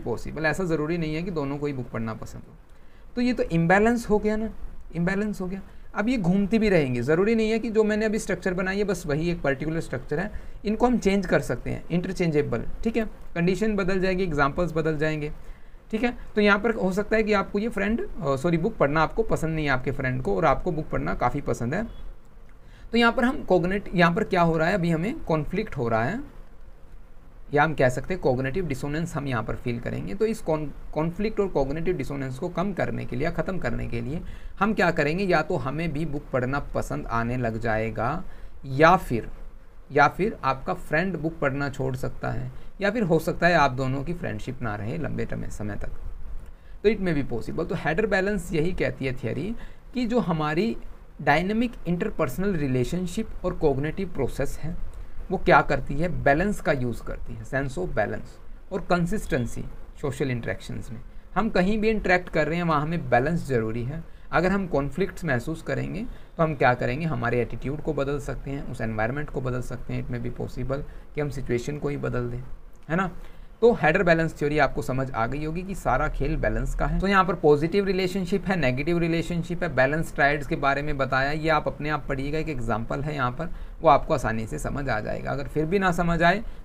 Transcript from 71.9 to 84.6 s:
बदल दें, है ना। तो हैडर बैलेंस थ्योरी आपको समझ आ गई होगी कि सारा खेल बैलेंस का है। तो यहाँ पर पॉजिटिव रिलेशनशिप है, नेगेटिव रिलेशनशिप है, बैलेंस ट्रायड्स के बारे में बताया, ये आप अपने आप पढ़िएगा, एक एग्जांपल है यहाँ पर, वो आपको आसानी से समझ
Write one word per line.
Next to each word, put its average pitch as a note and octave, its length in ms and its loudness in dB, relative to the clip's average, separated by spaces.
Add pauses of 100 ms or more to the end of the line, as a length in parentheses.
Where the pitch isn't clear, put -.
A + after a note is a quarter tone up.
बदल B2 340 -2
दें, B2 120 -6 (460)
है D3+ 80 0
ना। F#3+ 140 0 (500)
तो A#3 120 8
हैडर E3 300 4
बैलेंस E3 360 4
थ्योरी D3+ 200 2
आपको C#3 240 2
समझ C3 280 -2
आ A2+ 160 0
गई C#3 180 -4
होगी D#3+ 180 -4
कि F3+ 120 -6
सारा C3+ 340 2
खेल D3 280 0
बैलेंस B2 380 0
का D3+ 120 0
है। D#3+ 140 0
तो F3+ 60 2
यहाँ G3 180 6
पर F#3 100 0
पॉजिटिव D#3+ 500 4
रिलेशनशिप F#3+ 640 0
है, F#3+ 100 2
नेगेटिव C3+ 420 2
रिलेशनशिप E3 640 0
है, E3 120 -2
बैलेंस C#3+ 400 2
ट्रायड्स D3 320 2
के E3 100 -2
बारे C#3 260 2
में D3 160 0
बताया, C3+ 340 0
ये D#3 160 0
आप D3+ 180 2
अपने C#3+ 220 -4
आप D3+ 200 -2
पढ़िएगा, C#3+ 300 -2
एक D#3 100 -2
एग्जांपल A#2+ 540 -2
है D3+ 120 -2
यहाँ C3 160 0
पर, D#3+ 220 -6 (280)
वो D#3+ 80 4
आपको C#3+ 260 6
आसानी A2+ 320 0
से - 120 -6
समझ C3 300 -4